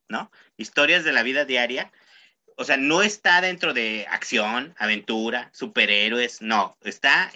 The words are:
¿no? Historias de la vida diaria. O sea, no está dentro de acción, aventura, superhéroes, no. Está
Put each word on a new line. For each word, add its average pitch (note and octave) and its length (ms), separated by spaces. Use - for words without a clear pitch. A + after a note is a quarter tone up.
¿no? B2+ 240
Historias D3 480
de D#3 100
la A#2 100
vida C3 220
diaria. B2+ 460
O B2+ 80
sea, C3+ 140
no D3+ 260
está F#3 380
dentro F3 320
de A2 360
acción, A#2+ 680
aventura, A2 760
superhéroes, A2 880
no. A2 400
Está C#3+ 540